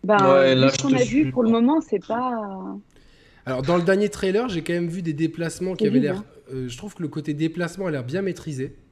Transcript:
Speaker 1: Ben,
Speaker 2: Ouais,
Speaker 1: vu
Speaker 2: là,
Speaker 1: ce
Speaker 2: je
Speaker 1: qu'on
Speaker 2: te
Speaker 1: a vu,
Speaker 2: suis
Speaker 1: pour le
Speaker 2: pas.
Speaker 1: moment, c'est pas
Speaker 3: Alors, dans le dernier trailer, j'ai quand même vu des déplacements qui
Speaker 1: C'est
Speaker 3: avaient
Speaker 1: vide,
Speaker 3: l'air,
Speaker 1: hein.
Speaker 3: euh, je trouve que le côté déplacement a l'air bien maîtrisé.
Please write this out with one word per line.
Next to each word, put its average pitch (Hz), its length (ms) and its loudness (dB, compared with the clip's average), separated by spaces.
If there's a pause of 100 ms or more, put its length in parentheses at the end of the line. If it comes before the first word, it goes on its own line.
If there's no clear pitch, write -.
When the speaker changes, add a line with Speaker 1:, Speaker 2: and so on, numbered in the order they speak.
Speaker 1:
Ben, 208 140 4
Speaker 2:
Ouais, 233 360 6
Speaker 1:
vu 262 60 4
Speaker 2:
là, 269 80 6
Speaker 1:
ce 269 80 2
Speaker 2:
je - 60 -4
Speaker 1:
qu'on 277 80 0
Speaker 2:
te 262 40 4
Speaker 1:
a 254 40 2
vu, 247 60 4
Speaker 2:
suis 254 280 2
Speaker 1:
pour 240 100 0
le 226 80 4
Speaker 2:
pas. 226 100 4
Speaker 1:
moment, 285 200 4
c'est - 260 -4
pas 208 680 -6 (720)
Speaker 3:
Alors, 131 160 -4
dans 170 140 2
le 175 60 2
dernier 196 280 2
trailer, 208 380 -2
j'ai 170 140 -4
quand 170 120 -4
même 175 140 -2
vu 180 140 -8
des 160 120 -4
déplacements 165 600 -4
qui 214 100 -2
Speaker 1:
C'est 208 40 2
Speaker 3:
avaient 220 100 4
Speaker 1:
vide, 240 60 4
Speaker 3:
l'air, 185 140 -2
Speaker 1:
hein. 214 60 -10 (280)
Speaker 3:
euh, 127 160 -8
je 120 80 -12
trouve 202 180 -14
que 180 80 -8
le 151 60 -4
côté 147 260 -6
déplacement 170 520 -4
a 170 40 -2
l'air 135 140 -4
bien 165 180 -4
maîtrisé. 156 540 -6 (160)